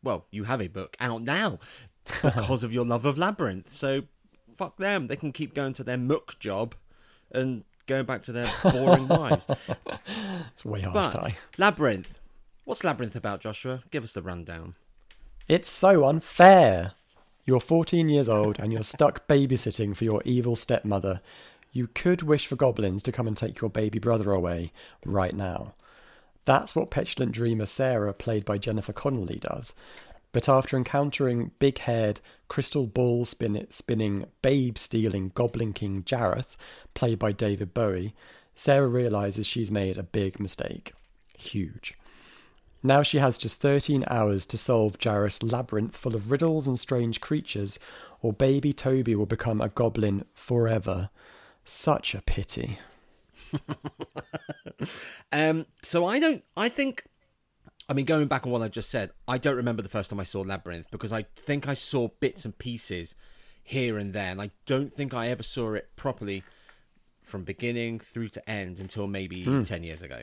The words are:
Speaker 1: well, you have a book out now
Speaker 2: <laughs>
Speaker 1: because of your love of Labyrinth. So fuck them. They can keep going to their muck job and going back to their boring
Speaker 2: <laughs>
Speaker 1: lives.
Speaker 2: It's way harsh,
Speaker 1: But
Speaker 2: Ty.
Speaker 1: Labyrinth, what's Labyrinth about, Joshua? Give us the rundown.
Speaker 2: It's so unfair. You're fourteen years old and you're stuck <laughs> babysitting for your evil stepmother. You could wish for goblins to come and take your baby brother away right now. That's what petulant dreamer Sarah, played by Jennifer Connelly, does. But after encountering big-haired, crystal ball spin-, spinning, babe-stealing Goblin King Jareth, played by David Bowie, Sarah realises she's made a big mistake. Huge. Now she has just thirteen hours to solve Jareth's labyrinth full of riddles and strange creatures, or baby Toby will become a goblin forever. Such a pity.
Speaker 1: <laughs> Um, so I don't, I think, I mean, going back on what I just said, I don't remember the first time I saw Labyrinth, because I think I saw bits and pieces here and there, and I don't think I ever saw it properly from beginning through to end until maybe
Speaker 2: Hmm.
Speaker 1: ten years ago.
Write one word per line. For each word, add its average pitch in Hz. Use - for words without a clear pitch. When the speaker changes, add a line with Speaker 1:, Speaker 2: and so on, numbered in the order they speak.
Speaker 1:
well, 107
you 101
have 123
a 92
book 92
out 117
now 147
Speaker 2:
<laughs> -
Speaker 1:
because 123
of 113
your 123
love 117
of 127
Labyrinth. 156
So 139
fuck -
them. 190
They 127
can 143
keep 147
going 135
to 135
their 123
muck 127
job 107
and 127
going 135
back 120
to -
their 120
boring 135
Speaker 2:
<laughs> -
Speaker 1:
lives. 156
Speaker 2:
It's -
way 107
harsh, 95
Speaker 1:
But 175
Speaker 2:
Ty. -
Speaker 1:
Labyrinth, 147
what's -
Labyrinth 123
about, 101
Joshua? 127
Give 143
us 113
the 95
rundown. 87
Speaker 2:
It's 175
so 185
unfair. 147
You're 131
fourteen 165
years 143
old 107
and 107
you're 113
stuck -
<laughs> -
babysitting 123
for -
your 107
evil 120
stepmother. 98
You 127
could 180
wish 151
for 131
goblins 104
to 123
come 120
and 107
take -
your 110
baby 110
brother 110
away 87
right 92
now. 95
That's 135
what -
petulant 127
dreamer 113
Sarah, 113
played 107
by 101
Jennifer 107
Connelly, 120
does. -
But -
after 135
encountering 131
big-haired, 117
crystal 139
ball 120
spin-, 107
spinning, 107
babe-stealing 113
Goblin 117
King 98
Jareth, 117
played 117
by 107
David 101
Bowie, 104
Sarah 139
realises 104
she's 110
made 95
a 95
big 98
mistake. -
Huge. -
Now 139
she 147
has 135
just -
thirteen 143
hours 104
to -
solve 110
Jareth's 104
labyrinth 113
full 117
of 107
riddles 156
and 127
strange 120
creatures, 107
or 113
baby 139
Toby 131
will 104
become 110
a 117
goblin 104
forever. 110
Such -
a 98
pity. -
Speaker 1:
<laughs> 147
Um, 160
so 175
I 220
don't, 311
I 220
think, 269
I 135
mean, 135
going 151
back 127
on 123
what 117
I 110
just 110
said, 104
I 127
don't 135
remember 120
the 98
first 101
time 101
I 95
saw 98
Labyrinth, 90
because 107
I 110
think 143
I 143
saw 123
bits -
and 107
pieces 101
here 120
and 101
there, 98
and 95
I 101
don't 135
think 139
I 117
ever 123
saw 113
it -
properly 101
from 95
beginning 117
through 113
to -
end 95
until 98
maybe 95
Speaker 2:
Hmm. 127
Speaker 1:
ten 87
years 80
ago. 65